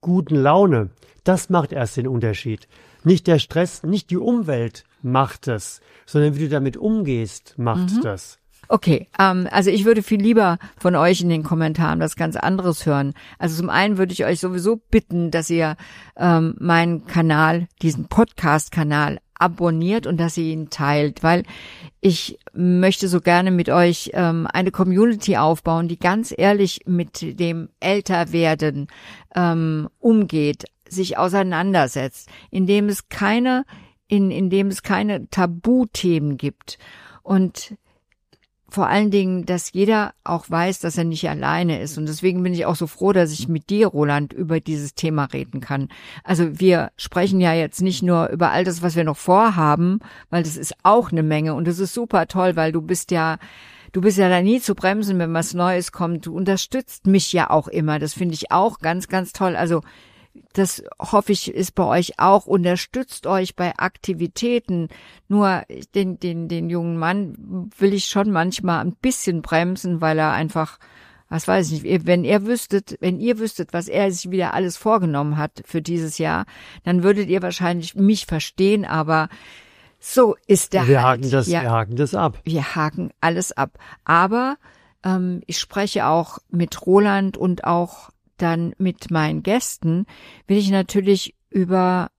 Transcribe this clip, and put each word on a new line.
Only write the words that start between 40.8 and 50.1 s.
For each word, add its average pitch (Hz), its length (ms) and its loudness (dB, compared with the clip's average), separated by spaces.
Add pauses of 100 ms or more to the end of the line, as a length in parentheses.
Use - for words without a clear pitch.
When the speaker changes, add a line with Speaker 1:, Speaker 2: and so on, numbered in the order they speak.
Speaker 2:
er 170 80 -2
nicht 165 240 -4
alleine 151 540 -2
ist. 143 160 -10
Und 156 100 -6
deswegen 180 360 -2
bin 180 100 -2
ich 170 140 -2
auch 170 80 0
so 165 100 -4
froh, 190 280 0
dass 170 180 4
ich 160 160 -8
mit 160 240 -4
dir, 208 160 4
Roland, 147 440 0
über 160 280 -4
dieses 147 340 -6
Thema 156 320 -2
reden 135 340 -8
kann. 135 280 -6 (360)
Also 165 360 0
wir 180 360 4
sprechen 185 460 0
ja 170 140 4
jetzt 160 260 -4
nicht 185 220 -2
nur 175 260 2
über 170 220 0
all 180 120 0
das, 175 200 -4
was 170 120 -2
wir 170 80 2
noch 156 140 -2
vorhaben, 180 840 2 (300)